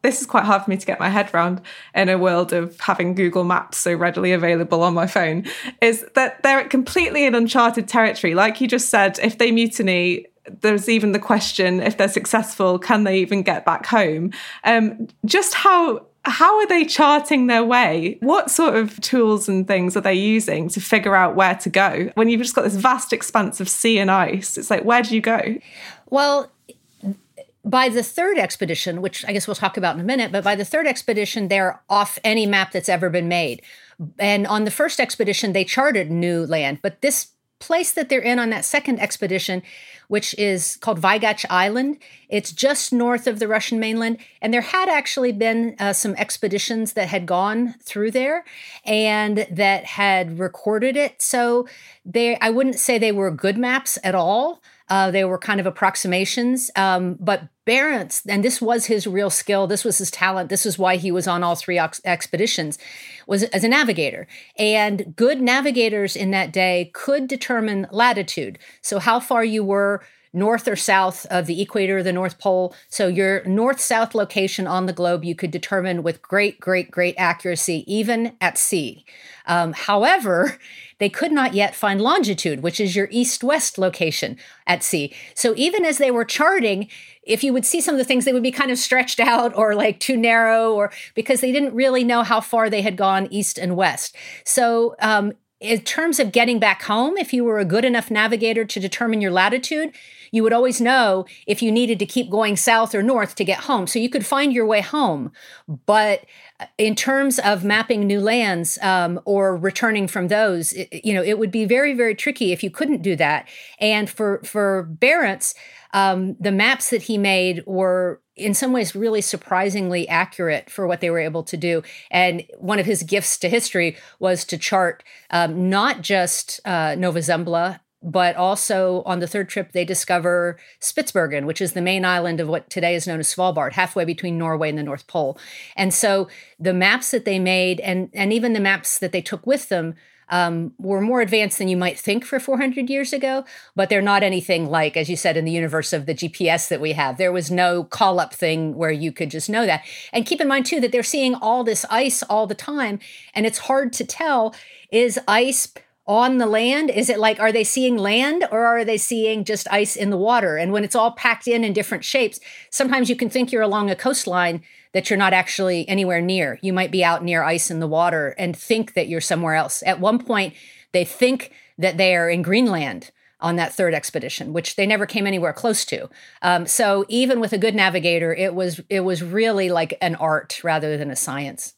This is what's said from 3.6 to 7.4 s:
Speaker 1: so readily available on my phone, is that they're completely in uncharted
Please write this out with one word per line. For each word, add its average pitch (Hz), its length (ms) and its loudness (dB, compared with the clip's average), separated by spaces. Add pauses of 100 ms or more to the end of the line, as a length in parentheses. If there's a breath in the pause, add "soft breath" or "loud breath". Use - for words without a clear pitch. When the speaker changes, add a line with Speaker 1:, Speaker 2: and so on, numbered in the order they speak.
Speaker 1:
so 175 160 -2
readily 175 380 0
available 170 500 2
on 175 120 4
my 170 120 2
phone, 170 380 0 (360 loud breath)
is 233 240 4 (100)
that 254 280 2
they're 269 260 4
completely 285 580 2
in 240 80 4
uncharted 233 520 2